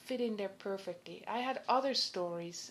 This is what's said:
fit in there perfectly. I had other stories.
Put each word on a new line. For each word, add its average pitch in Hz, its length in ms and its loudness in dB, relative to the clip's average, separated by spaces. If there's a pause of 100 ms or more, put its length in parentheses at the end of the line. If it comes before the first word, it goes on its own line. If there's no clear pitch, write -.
fit 254 140 0
in 226 160 2
there 196 180 -2 (160)
perfectly. 185 560 -6
I 226 120 -2
had 254 300 0
other 262 260 6
stories. 175 760 0